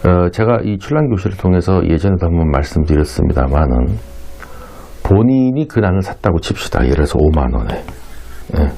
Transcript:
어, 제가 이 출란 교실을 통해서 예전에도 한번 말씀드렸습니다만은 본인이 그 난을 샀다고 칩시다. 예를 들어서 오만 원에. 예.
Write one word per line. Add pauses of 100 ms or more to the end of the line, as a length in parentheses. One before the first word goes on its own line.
어,
제가
이
출란
교실을
통해서
예전에도
한번
말씀드렸습니다만은 (1040)
본인이
그
난을
샀다고
칩시다.
예를
들어서
오만
원에. (720)
예.